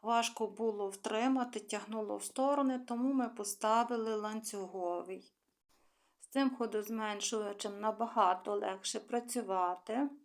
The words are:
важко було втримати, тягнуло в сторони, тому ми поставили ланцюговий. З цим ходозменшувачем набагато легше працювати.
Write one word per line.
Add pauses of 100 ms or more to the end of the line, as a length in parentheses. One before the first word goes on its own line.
важко
було
втримати,
тягнуло
в
сторони,
тому
ми
поставили
ланцюговий. (880)
З
цим
ходозменшувачем
набагато
легше
працювати. (140)